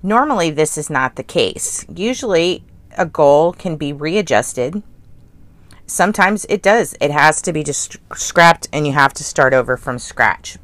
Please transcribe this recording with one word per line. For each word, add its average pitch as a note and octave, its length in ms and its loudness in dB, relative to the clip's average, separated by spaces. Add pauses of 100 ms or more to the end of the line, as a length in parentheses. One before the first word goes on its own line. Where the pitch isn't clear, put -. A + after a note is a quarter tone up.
Normally, G#3+ 480 0
this D3+ 260 0
is D3+ 140 -8
not C3 240 -2
the C3+ 80 -12
case. - 720 -4
Usually, F#3 680 -2 (340)
a F#3 80 0
goal D#3 460 4
can E3+ 240 -8
be D3 160 -6
readjusted. D3+ 920 -2 (1040)
Sometimes G#3 640 0
it G#3 120 -2
does. G#3 400 2
It C#3+ 120 0
has D3+ 300 4
to F3+ 100 -4
be D#3 100 -2
just - 360 -8 (180)
scrapped, - 560 4
and D3+ 120 -2
you C#3 100 0
have C#3 200 4
to - 80 -12
start C3 320 2
over B2+ 220 0
from B2 240 -8
scratch. - 640 -2